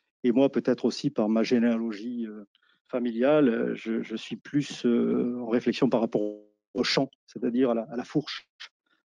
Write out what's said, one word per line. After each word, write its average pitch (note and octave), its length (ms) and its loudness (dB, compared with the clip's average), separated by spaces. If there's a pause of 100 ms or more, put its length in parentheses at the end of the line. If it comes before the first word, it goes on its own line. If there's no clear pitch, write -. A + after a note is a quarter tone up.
(240)
Et B2 80 4
moi, C3+ 200 4
peut-être A#2+ 340 0
aussi G#2 240 -2
par G#2+ 200 0
ma A2 140 2
généalogie, A#2 840 0
euh, G#2+ 160 -14 (440)
familiale, B2 640 2
euh, A#2 260 -2
je, A2+ 280 -4
je A2 120 -8
suis - 200 -10
plus, - 500 -4
euh, A#2+ 560 2
en A#2+ 60 -6
réflexion A#2+ 420 2
par A2 120 2
rapport A#2 200 0 (520)
au A#2+ 100 -2
champ, C3+ 260 0 (180)
c'est-à-dire B2 440 0
à - 20 0
la, A2+ 100 -2
à A#2 120 -12
la A#2+ 80 -4
fourche. - 440 -6 (600)